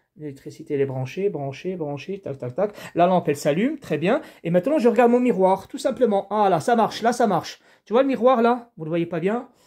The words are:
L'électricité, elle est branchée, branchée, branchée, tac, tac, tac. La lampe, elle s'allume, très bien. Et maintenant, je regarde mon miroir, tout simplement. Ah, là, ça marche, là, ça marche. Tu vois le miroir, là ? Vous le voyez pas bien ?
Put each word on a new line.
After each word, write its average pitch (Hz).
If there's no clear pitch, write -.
L'électricité, 151
elle 139
est 135
branchée, 135
branchée, 143
branchée, 156
tac, 135
tac, 123
tac. 208
La 170
lampe, 175
elle 143
s'allume, 196
très -
bien. 202
Et 170
maintenant, 220
je 233
regarde 240
mon 247
miroir, 190
tout 269
simplement. 220
Ah, 202
là, 165
ça 240
marche, -
là, 226
ça 233
marche. 175
Tu 202
vois 262
le 277
miroir, 240
là ? 240
Vous 160
le 156
voyez 170
pas 170
bien ? 226